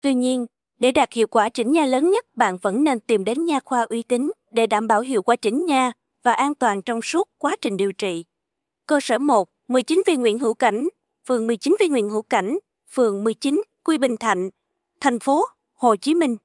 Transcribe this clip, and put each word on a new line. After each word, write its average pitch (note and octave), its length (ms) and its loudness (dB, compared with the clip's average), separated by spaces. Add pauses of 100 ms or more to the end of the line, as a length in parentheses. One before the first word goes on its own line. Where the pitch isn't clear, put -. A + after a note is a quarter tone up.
Tuy C#4 120 0
nhiên, B3+ 320 -2 (340)
để B3 120 2
đạt B3+ 220 2
hiệu A3 140 2
quả A3 220 2
chỉnh A#3+ 220 -2
nha D#4 140 2
lớn C4+ 260 2
nhất, A4+ 140 0 (100)
bạn G3+ 220 0
vẫn G3+ 260 0
nên C4+ 160 2
tìm G#3 240 0
đến B3+ 220 -2
nha D4+ 200 0
khoa B3 160 -2
uy A3+ 220 -4
tín B3+ 280 -2 (200)
để A3+ 160 2
đảm A3 200 0
bảo G#3+ 140 4
hiệu B3+ 200 -2
quả A#3+ 140 2
chỉnh A#3+ 300 -2
nha C4 260 2 (320)
và A#3+ 100 2
an C#4 220 0
toàn G3+ 260 0
trong A#3 200 -6
suốt F4 360 -2
quá D#4 240 -2
trình G3+ 160 -4
điều G3 140 0
trị. F3 340 -6 (600)
Cơ D4 140 2
sở A#3 160 -2
một, B3 320 2 (180)
mười B3+ 160 0
chín F4 240 0
V D#4+ 120 2
Nguyễn A#3 200 0
Hữu A#3 140 0
Cảnh, A#3+ 340 0 (400)
phường A3+ 200 0
mười A3+ 100 -2
chín D#4+ 220 2
V G#4+ 120 4
Nguyễn A3 180 0
Hữu G#3+ 120 -4
Cảnh, G#3+ 360 -2 (340)
phường G#3 320 0
mười A3 100 0
chín, D4 280 -2 (220)
Quy D#4 140 0
Bình B3 200 0
Thạnh, F#3+ 320 -2 (500)
thành A#3+ 200 0
phố D4 260 0 (280)
Hồ A#3 220 2
Chí C#4 180 -2
Minh. C#4+ 320 0